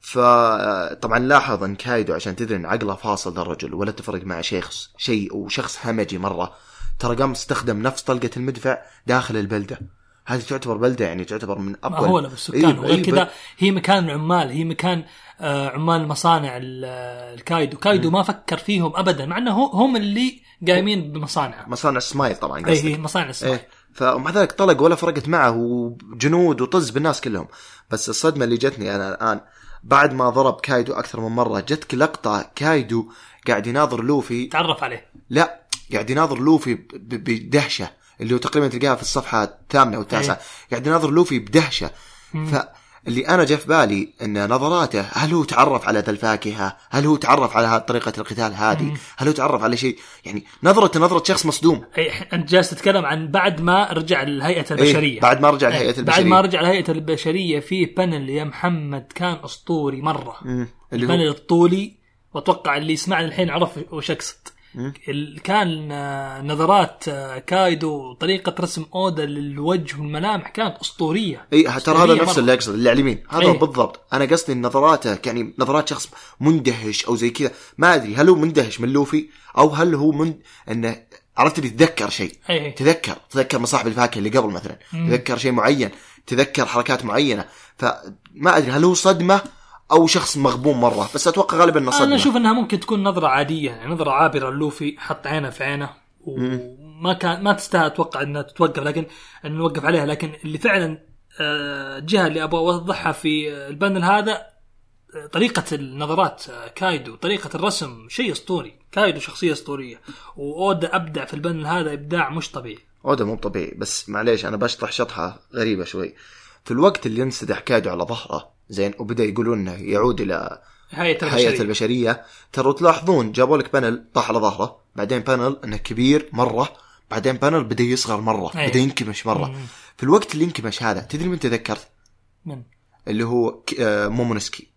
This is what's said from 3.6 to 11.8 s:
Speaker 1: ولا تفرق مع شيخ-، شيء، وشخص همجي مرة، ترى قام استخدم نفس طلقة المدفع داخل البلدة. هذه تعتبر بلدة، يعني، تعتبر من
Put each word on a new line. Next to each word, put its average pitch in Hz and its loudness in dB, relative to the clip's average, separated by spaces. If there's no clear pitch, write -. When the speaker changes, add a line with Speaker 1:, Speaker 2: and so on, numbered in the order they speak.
Speaker 1:
ولا 101 -4
تفرق 98 -10
مع 87 -8
شيخ-، - -8
شيء، 104 -4
وشخص 104 -8
همجي 110 -4
مرة، 90 -4
ترى 120 -2
قام 135 0
استخدم 117 -4
نفس 131 -4
طلقة 123 -2
المدفع 127 -4
داخل 123 0
البلدة. 104 -4
هذه 123 -4
تعتبر 123 -6
بلدة، 120 0
يعني، 87 -6
تعتبر 101 -6
من 98 -6